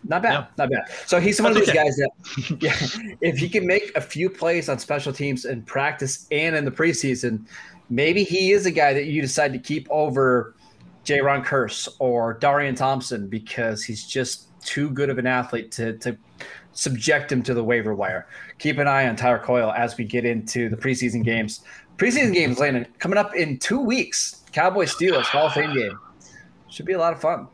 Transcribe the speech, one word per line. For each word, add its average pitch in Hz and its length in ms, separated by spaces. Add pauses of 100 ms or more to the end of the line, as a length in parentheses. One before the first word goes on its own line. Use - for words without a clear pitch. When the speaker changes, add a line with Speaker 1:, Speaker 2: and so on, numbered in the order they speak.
Speaker 1:
Not 175 180
bad, 226 100
Speaker 2:
Yeah. 143 140 (120)
Speaker 1:
not 135 120
bad. 117 140 (220)
So 180 120
he's 202 220
one 214 120
of 208 40
Speaker 2:
That's 208 120
Speaker 1:
those 160 80
Speaker 2:
okay. 151 100
Speaker 1:
guys 135 100
that, - 640
<laughs> - 0
yeah, 156 580
if 156 180
he 170 100
can 185 180
make 202 300
a 147 60
few 165 280
plays 170 380
on 135 100
special 143 360
teams 139 320
in 117 160
practice 139 680
and 156 240
in 147 120
the 131 40
preseason, 127 760 (420)
maybe 160 340
he 185 300
is 196 140
a 180 40
guy 147 220
that 143 140
you 151 160
decide 139 320
to 127 40
keep 147 320
over 131 640 (500)
Jaron 139 400
Kearse 127 440 (100)
or 117 360
Darian 143 400
Thompson 127 540
because 110 540
he's 107 240
just - 380 (180)
too 143 280
good 139 180
of 131 100
an 123 80
athlete 123 460
to, 113 260
to 120 180 (560)
subject 139 600
him 123 120
to 131 100
the 117 100
waiver 110 300
wire. 92 320 (320)
Keep 147 200
an 143 80
eye 135 220
on 113 80
Tyler 120 220
Coyle 117 340
as 117 240
we 120 80
get 117 200
into 117 440
the 107 80
preseason 123 480
games. 113 360 (360)
Preseason 247 360
games, 143 260
Landon, 131 280 (120)
coming - 200
up - 160
in 151 240
two 254 220
weeks. - 720
Cowboys 180 420
Steelers 165 300
Hall 147 220
of 143 80
Fame 151 200
game. 104 240 (720)
Should - 160
be 185 60
a 185 60
lot 165 140
of 151 80
fun. 165 340